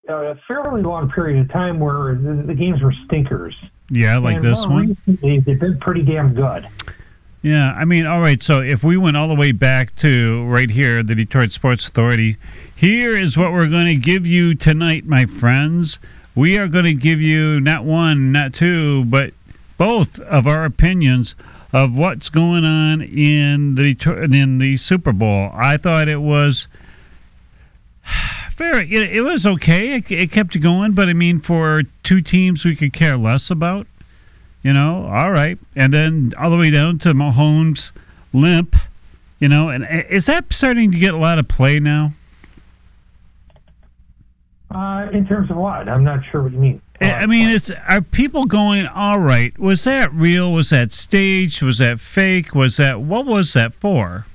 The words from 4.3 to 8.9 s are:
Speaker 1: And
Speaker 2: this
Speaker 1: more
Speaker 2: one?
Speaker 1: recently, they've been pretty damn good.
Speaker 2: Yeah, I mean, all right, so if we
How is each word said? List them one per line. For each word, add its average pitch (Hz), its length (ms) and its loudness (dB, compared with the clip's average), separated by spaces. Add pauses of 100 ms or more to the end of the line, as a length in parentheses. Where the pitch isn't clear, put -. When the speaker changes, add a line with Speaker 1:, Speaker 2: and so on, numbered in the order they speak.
Speaker 1:
And 110 80 -2
Speaker 2:
this 117 220 2
Speaker 1:
more 139 100 2
Speaker 2:
one? 214 200 0 (100)
Speaker 1:
recently, 143 340 2
they've 135 180 0
been 170 200 -2
pretty 170 240 -2
damn 143 300 2
good. 117 340 -4 (720)
Speaker 2:
Yeah, 147 320 2
I 147 120 -4
mean, 165 220 2
all 170 140 0
right, 147 200 2
so 143 200 2
if 127 220 -2
we 170 140 2